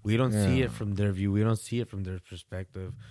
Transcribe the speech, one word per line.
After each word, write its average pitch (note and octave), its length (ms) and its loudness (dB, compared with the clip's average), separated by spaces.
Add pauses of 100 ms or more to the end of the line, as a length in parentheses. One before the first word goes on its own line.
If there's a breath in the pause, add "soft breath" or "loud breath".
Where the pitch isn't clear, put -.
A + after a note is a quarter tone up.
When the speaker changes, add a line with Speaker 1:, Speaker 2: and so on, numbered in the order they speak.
Speaker 1:
We G#2+ 160 2
don't B2+ 140 2
see G2+ 260 4
Speaker 2:
Yeah. C3 80 4
Speaker 1:
it A2+ 60 -4
from G2+ 240 -4
their G2+ 160 2
view. G2 200 0
We G#2 100 4
don't A2 160 2
see A#2 220 -4
it A2 80 -4
from G2+ 160 -8
their F#2 140 -8
perspective. F#2 760 -12 (180 loud breath)